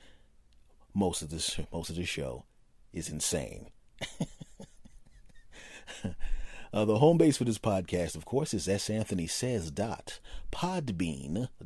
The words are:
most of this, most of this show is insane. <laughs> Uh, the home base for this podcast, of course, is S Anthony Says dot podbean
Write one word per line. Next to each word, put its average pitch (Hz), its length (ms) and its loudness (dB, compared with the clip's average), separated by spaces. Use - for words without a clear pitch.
most 92 300 2
of 76 80 -8
this, - 280 -2
most 82 160 -4
of 82 60 -6
this 87 120 -2
show 64 380 -4
is 82 160 -6
insane. 67 640 -4
<laughs> - 60 -6
Uh, 107 100 2
the 107 160 6
home 160 180 10
base 160 200 8
for 123 80 0
this 113 120 2
podcast, 90 600 2
of 78 80 -10
course, 143 280 0
is 101 140 0
S 98 220 2
Anthony 107 360 0
Says 98 460 -2
dot 98 480 -6
podbean 92 960 -2